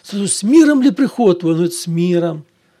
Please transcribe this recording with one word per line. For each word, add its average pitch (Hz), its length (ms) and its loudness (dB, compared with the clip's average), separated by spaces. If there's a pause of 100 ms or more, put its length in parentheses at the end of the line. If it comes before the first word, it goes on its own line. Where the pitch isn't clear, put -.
С 202 400 -6
миром 294 380 4
ли 262 100 4
приход 226 500 0
твой? 165 120 0
Он 160 60 0
говорит: 170 160 -4
«С - 120 -12
миром». 170 580 -2 (340)